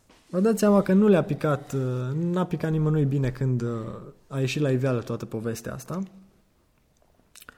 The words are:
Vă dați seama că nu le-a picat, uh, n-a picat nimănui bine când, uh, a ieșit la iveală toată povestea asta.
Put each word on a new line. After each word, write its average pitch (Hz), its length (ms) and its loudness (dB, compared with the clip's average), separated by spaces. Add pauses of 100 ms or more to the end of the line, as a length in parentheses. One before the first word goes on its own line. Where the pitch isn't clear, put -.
(300)
Vă 175 100 -2
dați 214 200 2
seama 202 220 6
că 190 120 2
nu 208 140 6
le-a 180 160 6
picat, 147 500 -2
uh, 127 420 -4
n-a 175 300 -2
picat 165 260 -4
nimănui 151 340 2
bine 135 240 0
când, 127 320 -2
uh, 120 80 -4 (580)
a 135 120 -6
ieșit 135 220 -2
la 139 100 2
iveală 127 300 0
toată 117 240 -6
povestea 110 480 -6
asta. 156 300 -8 (1500)